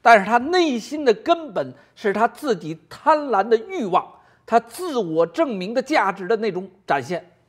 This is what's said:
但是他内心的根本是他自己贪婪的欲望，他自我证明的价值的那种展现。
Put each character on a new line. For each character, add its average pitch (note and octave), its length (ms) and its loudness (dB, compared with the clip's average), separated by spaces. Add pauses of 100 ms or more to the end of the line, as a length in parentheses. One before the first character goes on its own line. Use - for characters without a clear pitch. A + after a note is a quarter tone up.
但 A#3 180 8
是 F#3+ 60 2
他 A3+ 140 2
内 D#4 400 0
心 D4 260 -8
的 B3 80 4
根 D#4+ 400 0
本 C#3+ 220 -6 (220)
是 G3+ 160 -2
他 G#3 160 0
自 B3+ 260 -4
己 D#3+ 240 -10 (100)
贪 D4+ 380 0
婪 G#3 200 0
的 A#3 100 2 (120)
欲 F#4 160 -6
望， F3+ 240 0 (380)
他 A3+ 140 2
自 E4 360 -10
我 E3+ 300 0
证 B3+ 300 -2
明 F#3 180 -8
的 C4 80 0
价 A3 300 0
值 F#3 160 -10
的 A3 80 0
那 G#3+ 160 -4
种 F#3 180 -8 (160)
展 C#3+ 160 -2
现。 D#3+ 300 -10 (160)